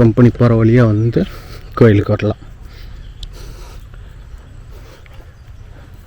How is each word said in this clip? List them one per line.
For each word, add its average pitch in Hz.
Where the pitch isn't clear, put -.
கம்பெனி 117
போற 117
வழியா 117
வந்து 117
கோயிலுக்கு 104
வரலாம். 107